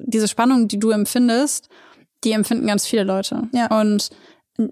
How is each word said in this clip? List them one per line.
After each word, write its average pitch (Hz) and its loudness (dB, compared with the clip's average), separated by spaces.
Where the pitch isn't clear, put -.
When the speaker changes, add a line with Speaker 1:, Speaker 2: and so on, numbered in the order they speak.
Speaker 1:
diese 220 0
Spannung, 240 2
die 202 -6
du 220 0
empfindest, 240 0
die 220 0
empfinden 220 0
ganz 208 0
viele 214 0
Leute. 196 -4
Speaker 2:
Ja. 233 0
Speaker 1:
Und 208 0